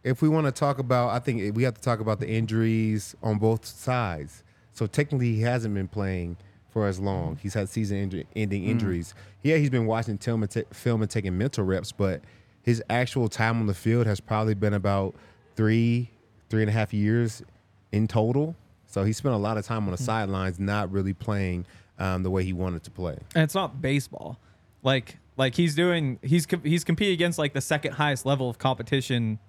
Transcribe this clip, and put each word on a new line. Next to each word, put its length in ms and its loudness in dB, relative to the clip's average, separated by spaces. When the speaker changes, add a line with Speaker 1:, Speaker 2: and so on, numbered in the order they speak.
Speaker 1:
if 180 0
we 80 6
wanna 240 4
talk 260 0
about, 320 2
I 100 0
think 360 -2
we 60 2
have 120 2
to 60 -18
talk 200 0
about 200 0
the 80 -4
injuries 920 0
on 160 2
both 260 2
sides. 760 -4
So 160 -4
technically 480 0
he 60 0
hasn't 320 0
been 140 -2
playing 480 -4
for 200 0
as 100 -2
long. 360 -2
Speaker 2:
Mm-hmm. 80 -12
Speaker 1:
He's 120 -6
had 140 -2
season 420 -2
inju-, 160 -6
ending 280 -2
Speaker 2:
Mm. 60 0
Speaker 1:
injuries. 440 -2
Yeah, 140 4
he's 140 2
been 160 2
watching 320 -2
film 240 -2
and 80 -2
ta-, 120 -2
film 280 0
and 100 0
taking 280 -2
mental 260 0
reps, 280 -2
but 280 -2
his 280 2
actual 380 0
time 320 2
on 60 2
the 80 2
field 340 2
has 100 0
probably 360 0
been 200 2
about 400 0
three, 560 2
three 120 2
and 60 2
a 40 0
half 200 0
years 500 2
in 160 2
total. 480 2
So 160 0
he 80 2
spent 240 0
a 20 2
lot 200 0
of 60 -4
time 200 -2
on 80 -2
the 40 -2
Speaker 2:
Mm-hmm. 80 -4
Speaker 1:
sidelines, 540 -2
not 320 0
really 220 0
playing, 540 -4
um, 240 -2
the 80 -2
way 100 0
he 100 -2
wanted 300 -4
to 80 -18
play. 260 -8
Speaker 3:
And 80 4
it's 100 -4
not 260 -4
baseball. 600 -4
Like, 340 0
like, 160 2
he's 200 2
doing, 480 2
he's 220 2
com-, 180 -2
he's 220 0
competing 300 2
against, 240 0
like, 160 0
the 80 0
second 320 -2
highest 320 0
level 240 2
of 80 -10
competition 800 0